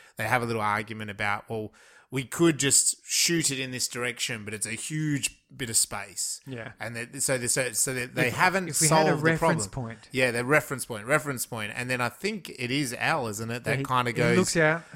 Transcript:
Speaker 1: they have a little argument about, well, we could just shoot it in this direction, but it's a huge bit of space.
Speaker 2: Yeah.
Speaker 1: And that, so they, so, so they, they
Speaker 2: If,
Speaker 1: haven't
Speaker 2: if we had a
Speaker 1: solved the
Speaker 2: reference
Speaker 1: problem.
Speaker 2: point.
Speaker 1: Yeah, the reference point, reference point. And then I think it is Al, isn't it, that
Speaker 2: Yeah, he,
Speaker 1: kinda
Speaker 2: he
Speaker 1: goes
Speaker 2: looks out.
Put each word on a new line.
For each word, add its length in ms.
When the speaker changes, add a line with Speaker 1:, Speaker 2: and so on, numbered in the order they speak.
Speaker 1:
they 80
have 180
a 20
little 160
argument 500
about, 380
well, 240
we 140
could 340
just 460
shoot 460
it 80
in 120
this 160
direction, 560
but 100
it's 140
a 60
huge 640
bit 140
of 80
space. 680
Speaker 2:
Yeah. 340
Speaker 1:
And 160
that, 280
so 140
they, 100
so, 240
so 220
they, 120
they 220
Speaker 2:
If, 80
Speaker 1:
haven't 340
Speaker 2:
if 120
we 80
had 40
a 120
Speaker 1:
solved 160
the 40
Speaker 2:
reference 420
Speaker 1:
problem. 20
Speaker 2:
point. 160
Speaker 1:
Yeah, 200
the 120
reference 420
point, 220
reference 380
point. 280
And 160
then 120
I 80
think 400
it 100
is 240
Al, 340
isn't 220
it, 140
that 80
Speaker 2:
Yeah, 60
he, 80
Speaker 1:
kinda 260
Speaker 2:
he 20
Speaker 1:
goes 240
Speaker 2:
looks 200
out. 260